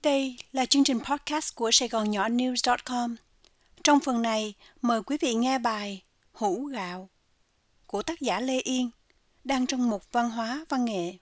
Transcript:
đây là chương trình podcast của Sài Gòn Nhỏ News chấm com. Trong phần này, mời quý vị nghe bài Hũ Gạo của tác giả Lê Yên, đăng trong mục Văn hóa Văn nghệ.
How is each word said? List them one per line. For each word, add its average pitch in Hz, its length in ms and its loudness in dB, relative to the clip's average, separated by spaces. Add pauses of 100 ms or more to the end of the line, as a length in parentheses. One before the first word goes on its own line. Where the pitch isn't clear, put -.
đây 269 360 0 (140)
là 262 140 0
chương 277 180 4
trình 240 200 2
podcast 294 500 -2
của 226 180 -2
Sài 240 160 2
Gòn 214 220 0
Nhỏ 208 180 0
News 247 280 0
chấm 247 280 2
com. 240 320 -4 (680)
Trong 285 160 8
phần 240 220 0
này, 220 320 -2 (280)
mời 233 200 2
quý 277 180 -4
vị 226 140 2
nghe 254 240 2
bài 208 440 -4 (300)
Hũ 208 320 -2
Gạo 190 440 -8 (800)
của 208 160 -4
tác 330 180 -6
giả 214 200 0
Lê 262 200 0
Yên, 254 300 -2 (540)
đăng 254 220 0
trong 247 240 2
mục 202 220 -6
Văn 240 180 2
hóa 233 380 -4
Văn 254 160 0
nghệ. 190 360 -2